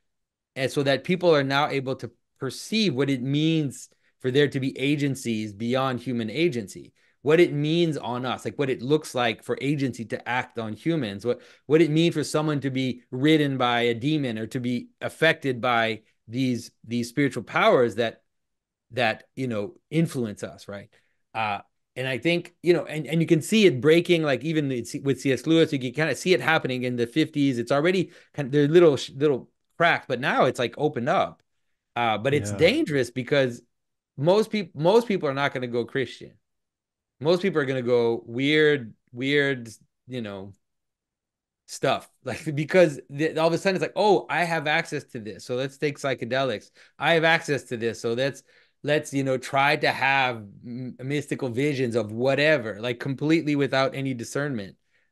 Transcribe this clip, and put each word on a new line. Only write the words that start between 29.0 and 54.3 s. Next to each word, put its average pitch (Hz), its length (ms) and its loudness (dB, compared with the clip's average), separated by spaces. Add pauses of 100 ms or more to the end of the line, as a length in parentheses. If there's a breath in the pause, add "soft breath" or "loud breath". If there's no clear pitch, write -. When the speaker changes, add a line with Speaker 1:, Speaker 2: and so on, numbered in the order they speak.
Speaker 1:
little 135 340 -2 (260)
cracks, 165 320 2
but 120 120 -4
now 190 240 2
it's, 131 160 0
like, 120 180 -2
opened 143 300 -2
up. 151 340 -2 (540)
Uh, 117 200 0
but 117 160 -2
it's 104 200 -2
Speaker 2:
Yeah. 101 60 -6
Speaker 1:
dangerous 160 520 2
because 127 500 -2 (560)
most 196 340 2
peop-, 208 260 -4
most 202 320 4
people 180 200 0
are 135 60 -2
not 139 180 -2
gonna 127 140 -6
go 120 180 -2
Christian. - 480 -8 (880)
Most 175 220 2
people 160 180 0
are 139 40 0
gonna 131 180 -2
go 117 440 2
weird, 139 680 2 (160)
weird, 135 580 -2 (380)
you 123 160 -10
know, 101 300 -12 (1160)
stuff. - 500 -4
<laughs> - 80 -20
Like, 135 300 -8
because 156 460 2 (160)
th-, 143 200 -2
all 160 120 2
of 165 40 2
a 165 60 -2
sudden 190 160 0
it's 165 80 -2
like, - 140 -6
"Oh, 196 340 4
I 160 140 0
have 165 240 -2
access 151 360 -2
to - 140 -14
this, 107 260 -12
so 123 120 -6
let's 135 220 -6
take 147 200 -4
psychedelics. 127 720 -4 (260 soft breath)
I 151 180 2
have 160 100 4
access 160 400 2
to 127 120 -6
this, 110 240 -4
so 117 120 -2
let's, 135 320 -4 (400 soft breath)
let's, 147 280 0
you 139 120 0
know, 135 120 0
try 139 380 2
to 143 160 0
have 127 540 0 (200)
m-, 123 380 -10
mystical 139 460 -4
visions 123 480 0
of 107 160 -2
whatever," 131 680 2
like, 120 200 -6
completely 147 560 0
without 135 400 0
any 135 180 -4
discernment. 117 640 -6 (360)